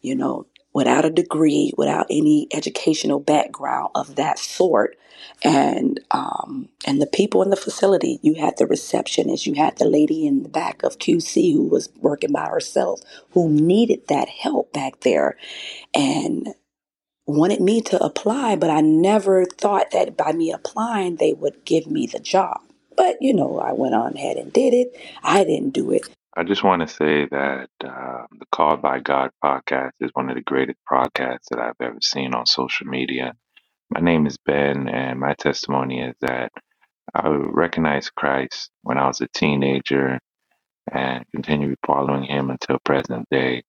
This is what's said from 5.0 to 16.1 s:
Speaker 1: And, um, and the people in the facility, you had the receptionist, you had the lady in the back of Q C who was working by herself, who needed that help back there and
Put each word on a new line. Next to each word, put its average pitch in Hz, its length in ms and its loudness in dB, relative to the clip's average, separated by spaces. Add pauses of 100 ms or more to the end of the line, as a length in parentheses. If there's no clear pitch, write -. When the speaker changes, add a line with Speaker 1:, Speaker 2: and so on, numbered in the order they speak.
Speaker 1:
And, - 560 2 (120)
um, - 580 -6 (160)
and 139 160 0
the 143 60 2
people 190 360 2
in 190 60 0
the 196 60 4
facility, - 680 0
you 156 120 4
had 156 240 -2
the - 80 4
receptionist, - 800 -2
you - 80 -2
had 147 240 0
the 151 80 2
lady 151 400 2
in 139 180 2
the - 60 -12
back - 340 -4
of - 160 -2
Q 170 200 2
C - 340 2
who 151 100 4
was - 260 0 (120)
working - 300 0
by - 160 -2
herself, - 540 -2 (300)
who 175 180 2
needed 175 580 4
that 139 220 0
help - 440 -4
back 135 280 -8
there 73 360 2 (560)
and - 600 -2 (720)